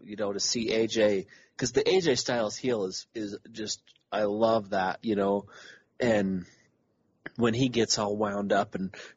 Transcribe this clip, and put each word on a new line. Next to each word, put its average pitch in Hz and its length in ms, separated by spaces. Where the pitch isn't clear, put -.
you 104 140
know, 101 160
to 98 80
see 110 320
A 113 140
J, 107 400
'cause 117 160
the 135 160
A 185 120
J 156 140
Styles 117 420
heel 117 280
is, 92 300
is 104 220
just, 110 300
I 107 120
love 107 460
that, 92 320
you 110 140
know, 98 300
and 98 480
when 113 180
he 127 140
gets 117 300
all 104 180
wound 101 360
up 101 220
and 92 200